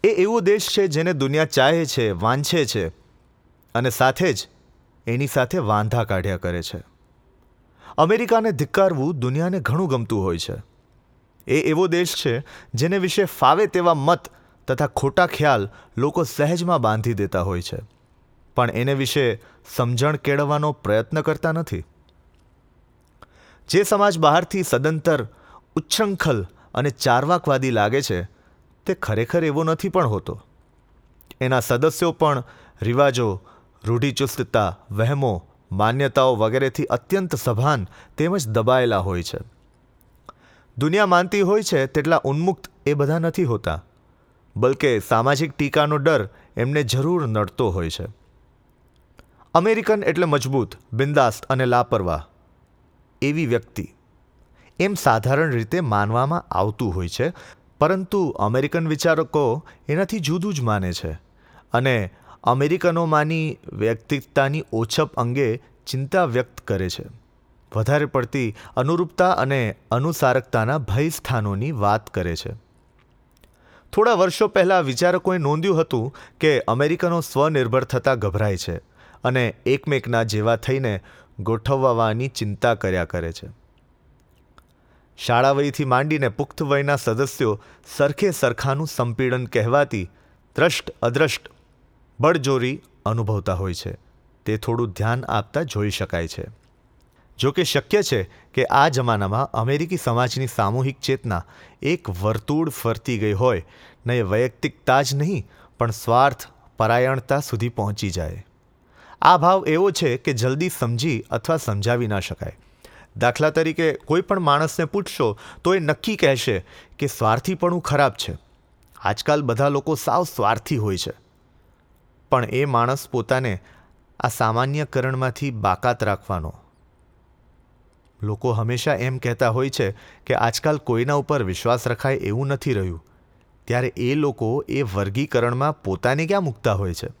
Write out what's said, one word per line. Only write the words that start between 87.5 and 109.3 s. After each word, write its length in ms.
સરખે 440
સરખાનું 560
સંપીડન 580
કહેવાતી 640
ત્રષ્ટ 360
અદ્રષ્ટ 460
બળજોરી 540
અનુભવતા 500
હોય 180
છે. 200
તે 120
થોડું 340
ધ્યાન 340
આપતા 380
જોઈ 260
શકાય 380
છે. 180
જો 120
કે 120
શક્ય 400
છે 160
કે 200
આ 160
જમાનામાં 640
અમેરિકી 440
સમાજની 500
સામૂહિક 520
ચેતના 420
એક 340
વર્તુળ 540
ફરતી 480
ગઈ 160
હોય 320
ને 140
એ 80
વૈયક્તિકતા 720
જ 140
નહીં 340
પણ 120
સ્વાર્થ 560
પરાયણતા 640
સુધી 280
પહોંચી 420
જાય. 340
આ 160